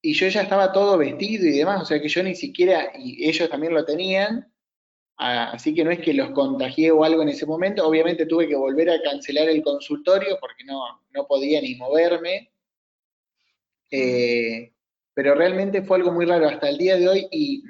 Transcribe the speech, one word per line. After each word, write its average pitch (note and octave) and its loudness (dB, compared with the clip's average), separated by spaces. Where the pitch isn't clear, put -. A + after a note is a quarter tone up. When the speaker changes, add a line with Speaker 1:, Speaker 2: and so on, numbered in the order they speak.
Speaker 1:
y D3+ 0
yo F#3+ 0
ya G3+ 0
estaba G3 2
todo G3 4
vestido G3 -2
y D3 4
demás, F3 0
o D3 -8
sea D3+ -2
que D3+ -6
yo F3 0
ni F#3 -4
siquiera, F3+ 0
y C3 -6
ellos D#3+ 0
también D#3 -4
lo D3+ 0
tenían, F#3+ -2
a-, A#2+ -4
así C3+ -4
que E3 2
no E3 0
es F3 -2
que D#3 0
los C3+ 0
contagié C3+ 0
o D#3 6
algo D#3+ 2
en D3+ 0
ese C#3+ -6
momento. F3+ -2
Obviamente D#3+ 2
tuve E3 2
que D3 -2
volver C#3 0
a D#3+ 0
cancelar C#3+ -2
el D#3 2
consultorio D3+ 0
porque B2+ -16
no, C3+ -10
no C#3+ -6
podía C#3+ 0
ni B2+ -8
moverme. E3+ -2
Speaker 2:
Mm. B2 0
Speaker 1:
Eh, A#2 -4
pero C#3+ 2
realmente F#3+ 0
fue F#3 2
algo F3 2
muy E3+ 0
raro E3 4
hasta C#3+ -2
el C#3+ -2
día F#3 2
de F3+ 4
hoy F#3+ 2
y D3+ -4